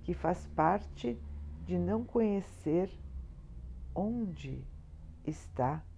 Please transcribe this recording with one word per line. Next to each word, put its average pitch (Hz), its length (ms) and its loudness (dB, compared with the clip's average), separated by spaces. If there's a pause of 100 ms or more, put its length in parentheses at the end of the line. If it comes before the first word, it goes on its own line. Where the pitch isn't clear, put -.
que 170 100 0
faz 170 400 2
parte 208 640 4 (460)
de 180 120 2
não 196 280 4
conhecer 196 840 4 (1040)
onde 165 720 -2 (600)
está 151 600 0 (140)